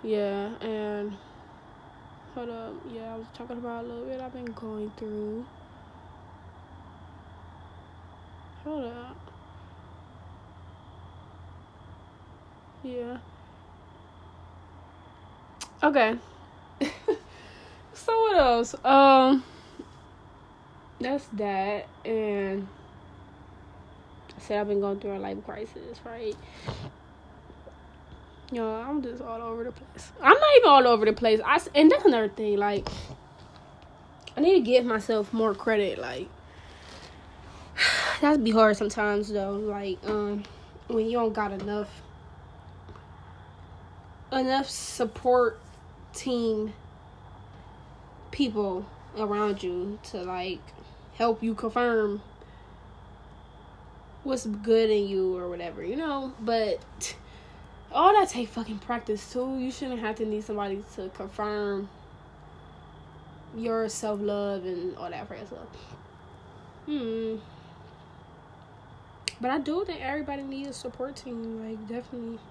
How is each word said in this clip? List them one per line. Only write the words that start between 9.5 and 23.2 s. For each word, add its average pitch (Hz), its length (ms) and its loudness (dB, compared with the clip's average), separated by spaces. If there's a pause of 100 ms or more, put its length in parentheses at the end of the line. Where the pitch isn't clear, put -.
Yeah. 247 340 -8 (2750)
Okay. 247 360 4 (640)
<laughs> 285 60 -2 (1200)
So 453 140 2
what 440 160 4
else? 240 380 4 (100)
Um, 269 580 8 (1500)
that's 277 360 -4
that, 202 540 -2 (180)
and 202 600 -2 (1600)